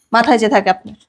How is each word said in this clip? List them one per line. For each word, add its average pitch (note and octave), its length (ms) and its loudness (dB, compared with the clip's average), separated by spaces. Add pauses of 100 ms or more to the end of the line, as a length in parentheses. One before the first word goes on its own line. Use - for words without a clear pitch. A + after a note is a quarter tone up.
(120)
মাথায় A#3 260 2
যে G#3+ 100 0
থাকে G#3+ 220 0
আপনার। B3 240 -6 (140)